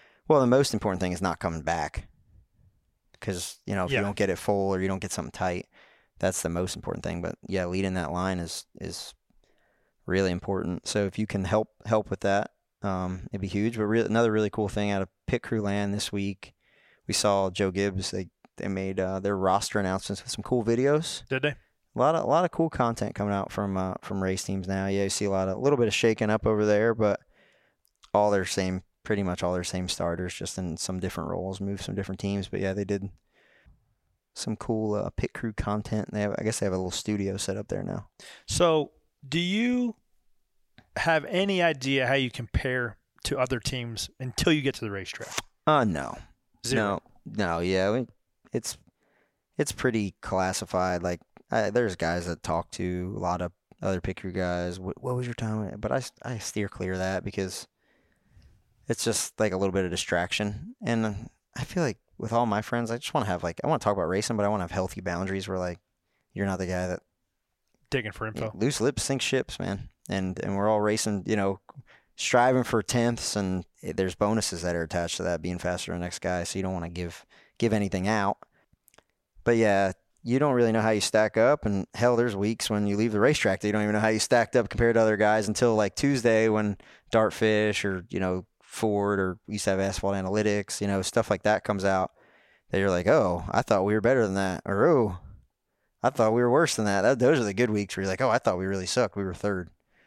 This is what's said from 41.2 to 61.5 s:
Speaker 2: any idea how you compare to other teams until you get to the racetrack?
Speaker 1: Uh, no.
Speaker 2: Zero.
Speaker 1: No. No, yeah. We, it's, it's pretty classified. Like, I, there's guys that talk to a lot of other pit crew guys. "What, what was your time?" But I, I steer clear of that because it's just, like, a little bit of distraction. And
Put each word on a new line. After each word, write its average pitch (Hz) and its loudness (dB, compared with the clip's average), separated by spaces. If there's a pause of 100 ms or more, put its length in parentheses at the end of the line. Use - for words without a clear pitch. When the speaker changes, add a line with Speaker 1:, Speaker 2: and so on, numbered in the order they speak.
Speaker 2:
any 190 0
idea 135 2
how 135 2
you 131 2
compare 123 -4 (260)
to 135 -2
other 127 0
teams 117 -6 (100)
until 131 2
you 151 4
get 131 0
to - -14
the 107 -4
racetrack? - -8 (320)
Speaker 1:
Uh, 151 6
no. 78 0 (480)
Speaker 2:
Zero. 107 0 (240)
Speaker 1:
No. 101 -2
No, - -2
yeah. 95 2
We, 123 0 (440)
it's, - -6 (800)
it's 143 -2
pretty 110 0
classified. 92 0
Like, 90 -4 (300)
I, 110 2
there's 107 0
guys 85 -2
that 85 -6
talk 82 -4
to 90 -4
a - -8
lot 87 -2
of 87 -4 (300)
other 95 -2
pit - -6
crew 92 -8
guys. 90 -2
"What, 92 -8
what 127 -4
was 123 -2
your 117 -6
time?" 107 -4
But 107 -4
I, 131 -4 (220)
I 120 -8
steer 101 -4
clear 92 -6
of 92 -4
that 92 -2
because 95 -6 (1200)
it's - -4
just, - -2
like, 107 2
a 92 -2
little 95 0
bit 95 2
of 85 -4
distraction. 104 -2
And 110 -2 (280)